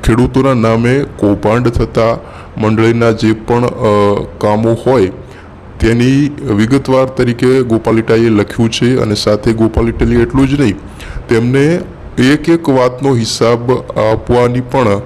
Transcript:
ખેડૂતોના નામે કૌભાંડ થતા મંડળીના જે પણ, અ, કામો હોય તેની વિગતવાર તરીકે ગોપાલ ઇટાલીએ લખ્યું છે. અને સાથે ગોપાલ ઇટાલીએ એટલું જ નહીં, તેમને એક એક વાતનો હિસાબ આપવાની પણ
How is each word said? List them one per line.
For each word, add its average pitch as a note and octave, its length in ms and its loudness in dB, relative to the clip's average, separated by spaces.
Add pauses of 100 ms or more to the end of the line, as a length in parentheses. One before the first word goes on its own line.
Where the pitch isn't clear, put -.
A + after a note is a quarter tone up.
ખેડૂતોના B2+ 500 2
નામે A#2+ 520 0 (120)
કૌભાંડ G#2 500 0
થતા A2+ 500 0 (400)
મંડળીના A2+ 540 2
જે A2 220 0
પણ, A#2+ 320 -2
અ, B2 40 0 (720)
કામો A2 440 0
હોય B2 200 2 (760)
તેની B2+ 520 2 (220)
વિગતવાર C3 520 2
તરીકે B2+ 560 0
ગોપાલ A2+ 380 0
ઇટાલીએ A#2 300 2
લખ્યું A2+ 420 0
છે. B2 260 0
અને A2 180 0
સાથે G#2+ 380 0
ગોપાલ A2+ 360 0
ઇટાલીએ A#2+ 320 0
એટલું C3 260 2
જ C#3+ 140 0
નહીં, G#2+ 120 2 (560)
તેમને C3+ 500 2 (380)
એક D3 320 2
એક E3 200 2
વાતનો B2+ 460 2
હિસાબ A#2 560 0 (280)
આપવાની A#2+ 640 0
પણ A2+ 440 0